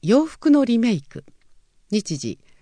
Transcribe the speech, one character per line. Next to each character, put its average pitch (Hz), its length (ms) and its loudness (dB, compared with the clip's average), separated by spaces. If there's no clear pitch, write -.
洋 254 240 2
服 - 240 -2
の 285 140 4
リ 233 140 0
メ 226 140 0
イ 147 100 -4
ク。 - 220 -18
日 202 260 -4
時、 117 220 -10